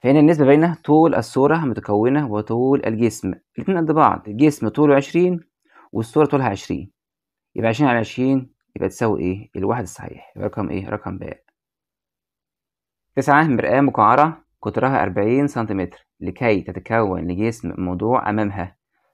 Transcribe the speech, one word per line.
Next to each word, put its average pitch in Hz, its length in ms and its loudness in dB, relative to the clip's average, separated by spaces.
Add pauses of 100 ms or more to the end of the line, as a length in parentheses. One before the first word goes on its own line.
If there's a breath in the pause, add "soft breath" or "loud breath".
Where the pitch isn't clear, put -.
فهنا 135 180 4
النسبة 151 260 6
بين 156 280 6
طول 156 420 2
الصورة 139 420 0
متكونة 123 760 0
وطول 117 540 0
الجسم، 110 480 -2 (240)
الاتنين 190 200 -2
قد 160 140 0
بعض، 117 360 0
الجسم 120 400 0
طوله 143 280 2
عشرين 170 440 0 (520 soft breath)
والصورة 127 340 0
طولها 135 240 0
عشرين، - 420 -8 (640)
يبقى 113 140 -2
عشرين 127 200 2
على 120 100 2
عشرين 127 540 -2 (220)
يبقى 95 140 -4
تساوي 107 320 -2
إيه؟ 95 340 -6
الواحد 107 260 -2
الصحيح، - 540 -16
يبقى 104 120 -8
رقم 98 220 -6
إيه؟ 95 200 -8
رقم 95 280 -8
ب. 82 160 -12 (1800)
تسعة، 147 320 2
مرآة 127 340 0
مقعرة 139 600 2 (180)
قطرها 117 420 -2
أربعين 107 440 0
سنتيمتر 98 600 -6 (120)
لكي 92 420 0
تتكون 92 680 -4
لجسم 101 460 -4
موضوع 95 520 -2
أمامها 98 460 -4 (380)